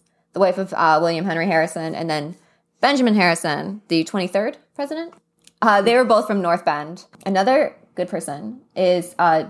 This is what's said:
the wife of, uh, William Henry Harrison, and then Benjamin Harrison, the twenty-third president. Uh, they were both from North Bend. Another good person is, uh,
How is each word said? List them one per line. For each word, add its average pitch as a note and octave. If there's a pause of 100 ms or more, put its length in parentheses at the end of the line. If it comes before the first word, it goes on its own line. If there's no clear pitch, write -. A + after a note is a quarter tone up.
(320)
the E3+
wife F#3
of, F#3+
uh, D#3+
William E3+
Henry E3
Harrison, D#3+
and E3
then D3+ (440)
Benjamin B3+
Harrison, E3+
the E3
twenty-third G3+ (180)
president. D#4 (480)
Uh, G3+
they A#3
were B3+
both A3
from G3+
North F3
Bend. D3+ (200)
Another G3 (200)
good F3+
person F3+ (140)
is, F3+
uh, E3